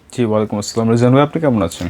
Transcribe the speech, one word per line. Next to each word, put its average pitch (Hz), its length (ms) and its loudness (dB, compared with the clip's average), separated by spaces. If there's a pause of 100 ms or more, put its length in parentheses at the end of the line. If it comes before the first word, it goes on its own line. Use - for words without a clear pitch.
(160)
জি, 123 80 0
ওয়ালাইকুম 107 340 -2
আসসালাম 113 320 -2
রিজওয়ান 120 240 4
ভাই, 139 80 6
আপনি 147 180 -2
কেমন 123 220 0
আছেন? 87 280 -6